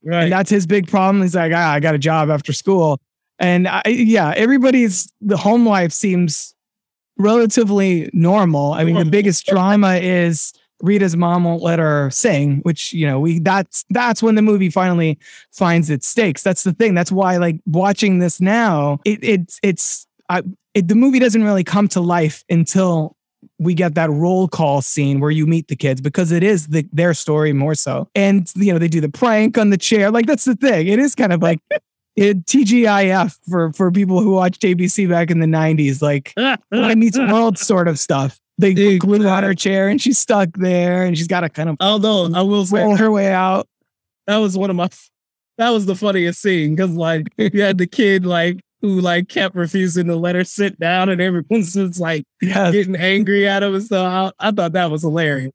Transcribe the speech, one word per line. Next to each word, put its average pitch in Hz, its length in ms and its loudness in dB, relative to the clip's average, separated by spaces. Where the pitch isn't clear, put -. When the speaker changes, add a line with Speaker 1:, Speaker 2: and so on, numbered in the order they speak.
Speaker 1:
Right. 170 220 0
Speaker 2:
And 175 80 2
that's 190 180 0
his 202 160 2
big 190 220 0
problem. 196 340 2
He's 180 120 0
like, 165 200 0
"Ah, 165 180 2
I 147 80 0
got 156 140 2
a 147 40 0
job 156 320 0
after 147 220 -2
school." 160 480 0
And 180 300 2
I, 185 180 -4
yeah, 220 500 2
everybody's, 247 840 2
the 202 160 0
home 226 300 2
life 185 260 2
seems 180 640 -2
relatively 202 960 2
normal. 165 580 2
I - 60 -4
mean, 165 160 0
the - 60 2
Speaker 1:
Normal. 160 100 0
Speaker 2:
biggest 196 360 0
drama 196 500 2
is 175 560 -2
Rita's 190 360 2
mom 175 280 2
won't 170 180 -2
let 170 160 0
her 147 320 0
sing, 143 520 0
which, - 320 -4
you 156 120 -2
know, 135 140 -2
we, 165 200 0
that's, 185 500 -2
that's 220 320 -2
when 220 140 2
the 214 60 2
movie 202 280 2
finally 170 480 0
finds 170 380 0
its 139 160 -4
stakes. 196 360 -2
That's 185 200 -2
the 185 100 0
thing. 214 220 0
That's 175 180 -2
why, 185 240 0
like, 170 300 -2
watching 185 540 0
this 175 200 -2
now, 180 640 0
it, 214 180 -2
it's, 190 400 -2
it's, - 440 -4
I, 180 120 -2
it, 180 160 0
the 208 60 2
movie 254 240 4
doesn't 226 260 2
really 196 200 0
come 202 240 0
to 185 120 -2
life 170 480 -2
until 170 680 0
we 170 160 -2
get 165 220 0
that 165 140 0
roll 175 380 0
call 143 320 0
scene 139 400 -2
where 147 100 0
you 156 160 0
meet 165 220 -2
the 139 80 -6
kids, 131 240 -2
because 160 320 -2
it 170 100 2
is 185 260 0
the, 151 220 -2
their 170 220 2
story 151 400 0
more 139 220 0
so. 135 400 -6
And, 196 420 2
you 196 160 2
know, 165 60 2
they 170 100 0
do 160 140 0
the 151 80 -4
prank 220 480 0
on 214 100 4
the 196 100 4
chair. 208 320 2
Like, 233 160 0
that's 277 200 0
the 247 100 0
thing. 190 320 0
It 214 100 2
is 277 160 0
kind 208 180 0
of 170 100 0
like 165 180 0
<laughs> - 460 -10
it, 202 300 0
T 269 180 2
G 233 220 4
I 202 200 2
F 185 320 0
for, 165 240 -2
for 185 180 0
people 185 300 2
who 208 120 2
watched 185 320 0
A 185 100 2
B 175 140 0
C 196 180 -2
back 170 240 0
in 170 100 0
the 160 60 2
nineties, 156 560 0
like, 143 320 -4
Speaker 1:
<laughs> 254 360 -4
Speaker 2:
Boy 226 260 0
Meets 226 220 2
World 226 400 0
sort 180 300 0
of 151 100 -2
stuff. 139 400 -4
They 196 120 4
Speaker 1:
Exactly. 196 280 2
Speaker 2:
glue 202 300 2
on 190 140 2
her 196 120 0
chair 190 340 0
and 208 120 0
she's 254 180 0
stuck 202 360 0
there 180 500 0
and 175 120 -2
she's 165 120 -4
gotta 175 220 -2
kind 160 180 -6
of 147 100 -4
Speaker 1:
Although, 202 560 0
I 180 60 0
will 196 240 0
say, 202 180 0
Speaker 2:
roll 208 140 2
her 220 140 2
way 196 200 0
out. 185 380 -2
Speaker 1:
that 208 120 0
was 196 180 0
one 196 140 -2
of 180 60 -2
my 175 80 -2
f-, - 260 -12
that 233 120 0
was 214 140 0
the 190 100 -2
funniest 185 460 -2
scene, 160 340 0
'cause, 185 160 -2
like, 165 460 -4
you 202 240 0
had 196 160 0
the 180 100 0
kid, 196 380 0
like, 175 360 -2
who, 190 220 -2
like, 175 260 -2
kept 294 280 -4
refusing 180 500 -2
to 170 100 -2
let 175 200 -2
her 180 80 -2
sit 202 360 -4
down 185 300 0
and 175 100 -2
everyone's 180 540 -2
just, 185 260 -4
like, 160 240 -4
Speaker 2:
Yeah. 185 320 0
Speaker 1:
getting 190 240 0
angry 196 500 0
at 196 160 0
him 196 120 -2
and 202 100 -4
stuff. 185 560 -2
I, 202 80 -2
I 220 40 -2
thought 175 200 -2
that 175 180 -2
was 156 120 -4
hilarious. 151 520 -2